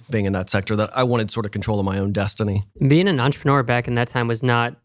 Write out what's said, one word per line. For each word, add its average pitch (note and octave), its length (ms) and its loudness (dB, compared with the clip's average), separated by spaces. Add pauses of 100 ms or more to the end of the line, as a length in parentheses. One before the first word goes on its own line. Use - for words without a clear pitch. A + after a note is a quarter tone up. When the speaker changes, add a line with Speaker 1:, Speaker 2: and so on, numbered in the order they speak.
Speaker 1:
being A2 160 0
in G2 80 0
that F#2+ 160 -4
sector, G2+ 260 -2
that G#2+ 220 0
I B2+ 60 2
wanted A#2+ 280 0
sort A2+ 140 -4
of G#2 80 -10
control G#2 260 -2
of G2 60 0
my G2 120 -2
own G2 140 0
destiny. G2 540 -2 (200)
Speaker 2:
Being D#3+ 220 4
an D3 140 2
entrepreneur C#3 420 2
back A#2+ 240 0
in A#2+ 80 -2
that A#2+ 140 0
time A#2+ 180 0
was A#2 160 -2
not A#2+ 420 2